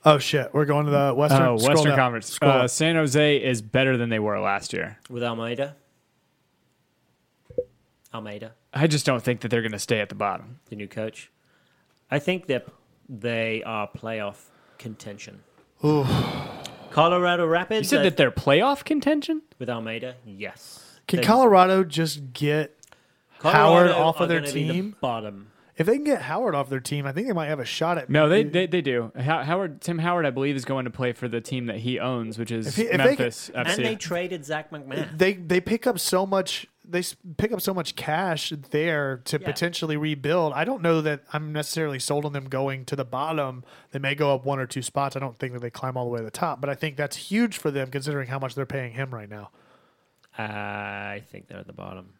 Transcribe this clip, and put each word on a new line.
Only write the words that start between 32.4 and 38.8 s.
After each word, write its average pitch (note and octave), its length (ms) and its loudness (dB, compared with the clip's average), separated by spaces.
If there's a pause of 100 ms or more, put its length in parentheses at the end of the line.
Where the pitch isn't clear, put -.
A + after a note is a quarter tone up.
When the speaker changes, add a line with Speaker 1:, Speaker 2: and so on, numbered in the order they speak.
Speaker 2:
is A2+ 140 -4
Speaker 1:
If C3+ 120 -6
he, G#3+ 80 0
if A3+ 80 -4
they F#3 40 2
Speaker 2:
Memphis F3+ 560 2
Speaker 1:
can B2 140 -6
Speaker 2:
F - 0 -
C. F3 80 2
Speaker 3:
And A3+ 100 0
they A3 100 0
traded F3 480 -6
Zach D3+ 280 -8
McMahon. C#3+ 440 -8
Speaker 1:
They, F#3 180 4
they F3+ 280 0
pick G#3+ 240 -2
up A3 140 0
so F#3 260 0
much. F#3+ 400 -2 (180)
They E3+ 160 -4
s-, - 160 -6 (220)
pick A3 140 0
up G3 100 -4
so G3 140 -2
much E3+ 200 -6
cash D#3+ 560 -2 (200)
there D3 540 0